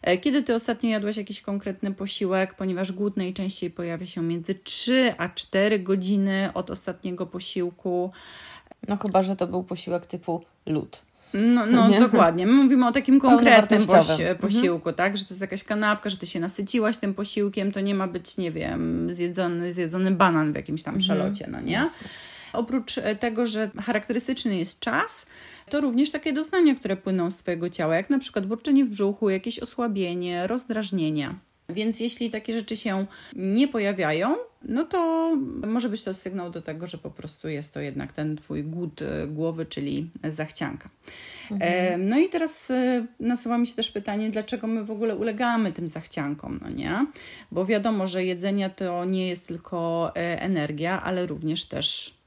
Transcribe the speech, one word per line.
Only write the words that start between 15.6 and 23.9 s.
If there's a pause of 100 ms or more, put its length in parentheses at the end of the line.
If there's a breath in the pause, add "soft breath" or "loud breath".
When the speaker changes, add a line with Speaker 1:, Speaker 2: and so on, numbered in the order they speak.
Speaker 1:
kanapka,
że
ty
się
nasyciłaś
tym
posiłkiem,
to
nie
ma
być,
nie
wiem,
zjedzony,
zjedzony
banan
w
jakimś
tam
Speaker 2:
Mhm. (160)
Speaker 1:
przelocie,
no
nie?
Speaker 2:
Jasne. (460 loud breath)
Speaker 1:
Oprócz,
e,
tego,
że (160)
charakterystyczny